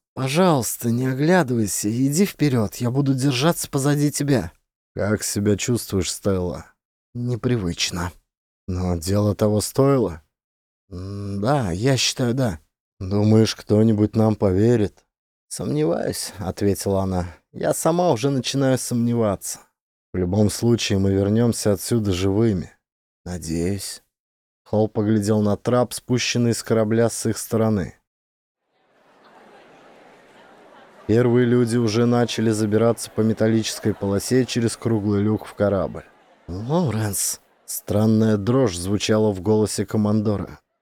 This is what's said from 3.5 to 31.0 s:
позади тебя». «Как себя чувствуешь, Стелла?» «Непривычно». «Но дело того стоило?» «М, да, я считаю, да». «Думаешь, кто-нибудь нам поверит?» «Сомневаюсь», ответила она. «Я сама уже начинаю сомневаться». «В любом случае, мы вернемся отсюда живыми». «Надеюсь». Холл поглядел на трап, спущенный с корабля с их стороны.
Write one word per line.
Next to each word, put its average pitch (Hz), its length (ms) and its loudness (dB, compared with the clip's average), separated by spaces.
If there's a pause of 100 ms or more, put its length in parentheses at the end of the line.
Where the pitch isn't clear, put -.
позади 147 420 0
тебя». 131 400 -2 (440)
«Как 98 280 -2
себя 104 340 0
чувствуешь, 104 540 -2
Стелла?» 90 540 -4 (500)
«Непривычно». 110 960 -4 (560)
«Но 90 300 -2
дело 98 360 0
того 104 280 2
стоило?» 127 600 0 (680)
«М, 98 500 -8
да, 120 300 0
я 120 260 0
считаю, 120 380 -2
да». 117 240 -2 (400)
«Думаешь, 104 560 4
кто-нибудь 107 600 2
нам 110 200 2
поверит?» 104 680 0 (420)
«Сомневаюсь», - 880 -4
ответила 95 640 -2
она. 92 260 -2 (240)
«Я - 220 -2
сама 170 380 0
уже 123 180 -2
начинаю 131 480 0
сомневаться». 117 840 -2 (540)
«В 92 40 -6
любом 98 340 2
случае, 113 480 0
мы 98 120 2
вернемся 104 600 2
отсюда 104 400 0
живыми». 98 600 0 (540)
«Надеюсь». 85 800 -6 (640)
Холл 107 180 2
поглядел 107 540 0
на 101 160 2
трап, 123 360 0
спущенный 120 600 -2
с - 80 -6
корабля 113 480 2
с - 160 -6
их 113 140 -2
стороны. 110 560 -2 (3000)